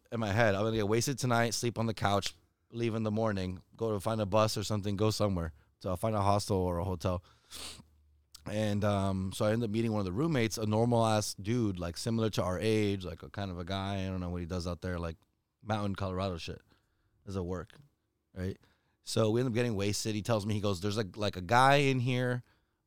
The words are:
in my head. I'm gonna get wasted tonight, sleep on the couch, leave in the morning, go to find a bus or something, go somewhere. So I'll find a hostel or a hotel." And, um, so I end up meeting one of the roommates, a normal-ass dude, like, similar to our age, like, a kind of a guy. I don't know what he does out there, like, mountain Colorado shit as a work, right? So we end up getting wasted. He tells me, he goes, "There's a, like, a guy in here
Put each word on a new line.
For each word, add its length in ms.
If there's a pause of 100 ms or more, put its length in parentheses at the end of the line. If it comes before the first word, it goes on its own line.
(120)
in 80
my 120
head. 240
I'm 80
gonna 140
get 100
wasted 320
tonight, 340
sleep 240
on 80
the 80
couch, 400 (380)
leave 240
in 80
the 80
morning, 500 (160)
go 160
to 60
find 220
a 40
bus 320
or 60
something, 320
go 160
somewhere. 420 (260)
So 100
I'll 80
find 180
a 60
hostel 360
or 220
a 40
hotel." 400 (1300)
And, 340
um, 520
so 100
I 60
end 120
up 60
meeting 220
one 80
of 60
the 60
roommates, 460
a 80
normal-ass 720
dude, 400
like, 160
similar 360
to 120
our 160
age, 460
like, 160
a 80
kind 220
of 80
a 40
guy. 400
I 40
don't 120
know 120
what 100
he 60
does 180
out 160
there, 160
like, 200 (460)
mountain 320
Colorado 420
shit 220 (680)
as 80
a 80
work, 260 (680)
right? 220 (460)
So 260
we 120
end 80
up 40
getting 220
wasted. 400
He 80
tells 240
me, 80
he 40
goes, 220
"There's 160
a, 80 (100)
like, 220
a 40
guy 360
in 220
here 420 (460)